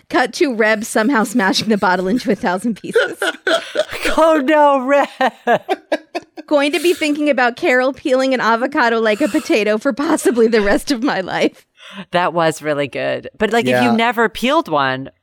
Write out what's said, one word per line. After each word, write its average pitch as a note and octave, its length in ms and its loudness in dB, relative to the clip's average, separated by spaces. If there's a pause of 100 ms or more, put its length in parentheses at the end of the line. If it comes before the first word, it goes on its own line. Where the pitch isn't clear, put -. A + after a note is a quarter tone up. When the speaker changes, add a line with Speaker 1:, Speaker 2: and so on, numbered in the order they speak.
Speaker 1:
Cut B3+ 260 -2
to C#4 200 0
Reb G#3+ 300 0
somehow C4+ 400 0
smashing G#3 420 0
the A3 100 2
bottle F#3 300 0
into A#3 240 -2
a F#3+ 40 2
thousand F#3+ 460 -4
pieces. - 440 -2
Speaker 2:
<laughs> - 60 -4 (840)
Oh, D#4 260 4
no, C#4+ 420 4
Reb. C#4 220 2 (1400)
Speaker 1:
Going D4 260 2
to F4 80 0
be F4 120 2
thinking D4 360 -2
about B3 260 4
Carol C4 380 0
peeling C4 400 0
an A#3+ 80 0
avocado A#3 580 0
like G#3+ 220 0
a C#4+ 80 0
potato G#3+ 480 0
for C4+ 160 -2
possibly C#4 540 0
the A3 140 2
rest G3+ 300 0
of A3+ 100 -2
my F#3+ 200 -2
life. E3+ 440 -4 (460)
Speaker 2:
That F3 220 0
was D#3+ 280 0
really C#3+ 280 -2
good. C3+ 480 -6
But, G#3 140 -2
like, A#3 140 0
if B3 60 0
Speaker 3:
Yeah. B3 200 2
Speaker 2:
you A3 60 0
never A#3 300 0
peeled C#4+ 400 -2
one C3+ 440 -4 (120)